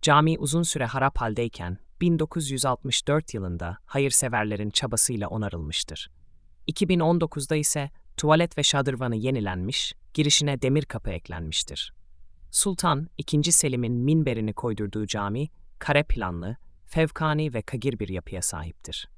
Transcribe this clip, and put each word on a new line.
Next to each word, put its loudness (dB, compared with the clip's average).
Cami 6
uzun 0
süre 0
harap 2
haldeyken -2
bin 4
dokuz -2
yüz -2
altmış 0
dört 0
yılında -6
hayırseverlerin 0
çabasıyla 0
onarılmıştır. -6
İki 0
bin 4
on 4
dokuzda -2
ise 0
tuvalet 4
ve -2
şadırvanı 0
yenilenmiş, -2
girişine 2
demir 2
kapı -6
eklenmiştir. -6
Sultan 0
ikinci 2
Selim'in 2
minberini 2
koydurduğu -4
cami, -4
kare 2
planlı, -2
fevkani 0
ve -2
kagir -4
bir -4
yapıya -6
sahiptir. -8